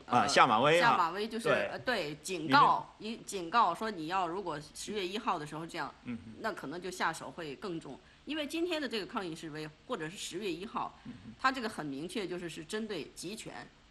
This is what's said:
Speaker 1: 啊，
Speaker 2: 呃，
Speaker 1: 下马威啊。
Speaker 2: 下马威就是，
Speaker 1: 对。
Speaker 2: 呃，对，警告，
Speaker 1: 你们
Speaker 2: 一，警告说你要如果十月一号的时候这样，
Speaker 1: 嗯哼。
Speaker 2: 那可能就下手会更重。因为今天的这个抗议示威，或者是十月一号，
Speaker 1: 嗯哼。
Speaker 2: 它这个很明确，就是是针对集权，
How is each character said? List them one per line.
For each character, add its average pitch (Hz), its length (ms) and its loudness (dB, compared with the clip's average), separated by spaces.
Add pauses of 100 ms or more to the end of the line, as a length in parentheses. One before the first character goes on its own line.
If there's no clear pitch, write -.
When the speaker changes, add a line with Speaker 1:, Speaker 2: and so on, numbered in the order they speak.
Speaker 1:
啊， 120 140 4
Speaker 2:
呃， - 80 6
Speaker 1:
下 156 180 10
马 113 140 8
威 151 200 8
啊。 233 120 8
Speaker 2:
下 240 60 6
马 170 120 4
威 202 180 -4
就 226 120 -6
是， 233 60 -2
Speaker 1:
对。 104 260 4
Speaker 2:
呃， 190 80 -8
对， 170 420 -2
警 165 260 -4
告， 240 520 6
Speaker 1:
你 208 100 -8
们 233 100 -8
Speaker 2:
一， - 40 -18
警 180 260 -6
告 208 240 4
说 220 160 -4
你 170 160 -6
要 180 220 0
如 185 160 -4
果 151 180 -4 (140)
十 - 160 -8
月 208 140 -2
一 190 120 -4
号 208 220 -2
的 147 80 -8
时 160 80 -10
候 165 100 -8
这 165 140 -8
样， 139 120 -4 (120)
Speaker 1:
嗯 123 120 -6
哼。 107 260 -12
Speaker 2:
那 214 120 -2
可 - 140 -10
能 165 120 -8
就 180 120 -8
下 180 200 0
手 160 200 -8
会 151 240 -10
更 170 240 -6
重。 135 200 -12 (260)
因 302 120 -6
为 302 80 -2
今 320 180 -2
天 320 160 0
的 285 80 -2
这 220 120 -4
个 175 80 -4
抗 208 180 -4
议 160 100 -6
示 165 140 -10
威， 151 180 -8 (200)
或 247 100 -4
者 156 100 -6
是 180 80 -10
十 - 220 -8
月 196 160 -4
一 170 100 -8
号， 202 320 -6 (100)
Speaker 1:
嗯 - 80 -12 (120)
哼。 - 160 -14
Speaker 2:
它 262 100 4
这 269 80 -4
个 220 80 -2
很 190 160 -6
明 147 240 -6
确， 202 200 -6
就 175 100 -6
是 180 100 -8
是 160 160 -10
针 214 240 -6
对 185 180 -6 (100)
集 185 200 -10
权， - 320 -12 (240)